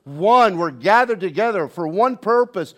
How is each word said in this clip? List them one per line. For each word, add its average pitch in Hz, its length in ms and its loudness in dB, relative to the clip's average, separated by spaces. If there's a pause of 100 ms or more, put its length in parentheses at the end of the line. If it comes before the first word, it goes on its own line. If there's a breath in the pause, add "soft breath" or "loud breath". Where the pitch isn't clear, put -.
one, 196 520 2
we're 165 140 -2
gathered 208 480 0
together 185 480 -2
for 165 180 -10
one 220 300 -2
purpose, 233 640 -2